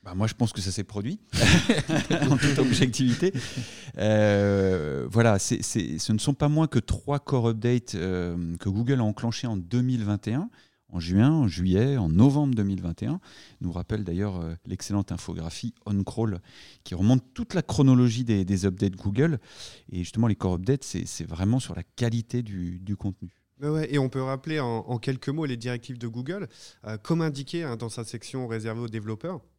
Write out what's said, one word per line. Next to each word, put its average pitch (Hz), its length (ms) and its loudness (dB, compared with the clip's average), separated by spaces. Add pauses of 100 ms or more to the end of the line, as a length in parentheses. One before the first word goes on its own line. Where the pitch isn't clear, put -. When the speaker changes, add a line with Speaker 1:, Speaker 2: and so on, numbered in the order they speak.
Speaker 1:
Bah, 85 120 -12
moi, 101 100 0
je 113 80 -2
pense 117 180 -2
que - 80 -8
ça 92 120 -4
s'est 101 120 -6
produit, 110 360 -8 (120)
<laughs> 160 960 4
en 143 60 6
toute 139 220 4
objectivité. 131 720 4 (680)
Euh, 101 1120 4
voilà, 110 280 6
c'est, - 240 -2
c'est, 80 360 -2
ce - 140 -2
ne 107 60 2
sont 143 160 0
pas 147 140 0
moins 151 180 4
que 139 140 0
trois - 400 -4
core 120 280 0
updates, 117 460 0
euh, 87 640 -2
que 98 100 -4
Google 120 320 0
a 117 40 2
enclenchés 117 420 -4
en 117 100 -4
deux 95 260 -2
mille 123 220 0
vingt 101 220 -2
et 107 80 -2
un, 180 160 -4 (400)
en 90 100 -4
juin, 95 300 4
en 156 180 4
juillet, 92 480 2
en 98 120 0
novembre 135 460 4
deux 110 100 0
mille 95 180 -2
vingt 85 200 -6
et 107 40 -4
un. 160 140 -4 (400)
Nous 87 120 -4
rappelle 90 320 -4
d'ailleurs, 92 360 -2
euh, 82 140 -6 (120)
l'excellente 101 460 -4
infographie 87 600 -8 (140)
On 101 160 0
Crawl 104 380 -2 (440)
qui - 100 -12
remonte 110 280 4 (100)
toute - 220 -8
la 175 80 0
chronologie 123 600 4
des, 104 200 2
des 95 220 0
updates 95 300 0
Google. 127 420 0 (520)
Et 92 80 -6
justement, 107 280 0
les 104 100 2
core 92 180 0
updates, 92 300 -2
c'est, 87 220 -6
c'est - 220 -10
vraiment 101 320 0
sur - 160 -10
la 90 80 -10
qualité 120 580 -2
du, 90 380 -6
du 98 160 -4
contenu. 92 340 -6 (320)
Speaker 2:
Ouais, 147 60 -4
ouais, 156 260 -2
et 147 60 2
on 131 80 2
peut 131 140 -4
rappeler 135 360 -4
en, 135 80 -2
en 117 320 -2
quelques 131 300 -4
mots 151 180 -2
les 131 100 -4
directives 123 420 -8
de 117 100 -8
Google. 135 400 -8 (380)
Euh, 107 120 -8
comme 165 240 -2
indiqué, 151 400 -4
hein, 127 140 -6
dans 117 120 -8
sa 117 160 -10
section 123 440 -10
réservée 113 320 -6
aux 120 80 -6
développeurs 110 520 -8 (180)